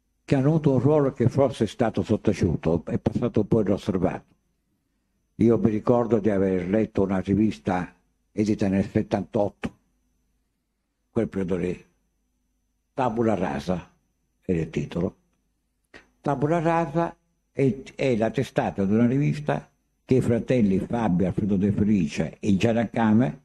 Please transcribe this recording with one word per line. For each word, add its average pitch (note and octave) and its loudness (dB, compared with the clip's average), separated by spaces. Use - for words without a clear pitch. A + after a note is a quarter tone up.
che - 2
hanno C3+ 2
avuto D3+ 2
un B2+ 4
ruolo C#3 2
che A#2+ 2
forse B2 2
è - -2
stato G#2+ -2
sottaciuto, E2+ 0
è A#2 -4
passato - -2
un G2 0
po' A2+ 2
inosservato. F#2 -2
Io A2+ 4
mi G2+ 2
ricordo A2+ 2
di G2+ 0
aver F#2+ 0
letto G#2 0
una F#2+ 0
rivista G2 -2
edita G2+ 0
nel F#2+ 0
settantotto, G#2 -4
quel A2 -2
periodo F#2+ -4
lì, F2+ -4
Tabula A2+ 0
Rasa F2 -6
era F2 -2
il D#2+ -6
titolo. D2+ -6
Tabula D3 -2
Rasa E3 -2
è, C3+ 0
è C3+ 0
la A2 0
testata A#2 -2
di F#2+ 0
una A#2 4
rivista D3 -2
che - 2
i B2 4
fratelli A2+ 0
Fabio, G2 -2
Alfredo G2+ -2
De G2 2
Felice F#2+ 0
e G2+ 2
Gianacame A2+ 2